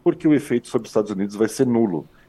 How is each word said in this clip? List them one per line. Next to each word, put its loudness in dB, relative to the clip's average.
porque 0
o 6
efeito -2
sobre -4
os -18
Estados 0
Unidos -4
vai 2
ser 0
nulo. 0